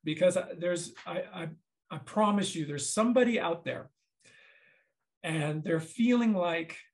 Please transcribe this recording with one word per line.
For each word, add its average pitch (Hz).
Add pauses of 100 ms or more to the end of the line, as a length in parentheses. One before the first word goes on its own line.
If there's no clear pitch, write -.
because 160
I, 175 (100)
there's, 175 (120)
I, 175 (100)
I, 170 (420)
I 160
promise 202
you, 156
there's 143
somebody 240
out 170
there - (1300)
and 156
they're 165
feeling 233
like 170 (160)